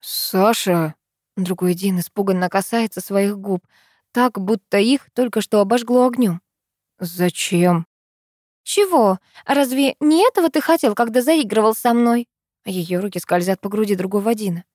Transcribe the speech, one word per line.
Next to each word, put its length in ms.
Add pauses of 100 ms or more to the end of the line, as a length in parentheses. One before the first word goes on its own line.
«Саша!» 920 (400)
Другой 400
Дин 240
испуганно 520
касается 500
своих 380
губ, 280 (460)
так, 260
будто 400
их 360
только 260
что 200
обожгло 460
огнём. 360 (560)
«Зачем?» 880 (800)
«Чего? 540 (280)
Разве 520
не 300
этого 220
ты 100
хотел, 340
когда 280
заигрывал 520
со 200
мной?» 340 (380)
Её 340
руки 180
скользят 420
по 100
груди 260
другого 380
Дина. 300 (100)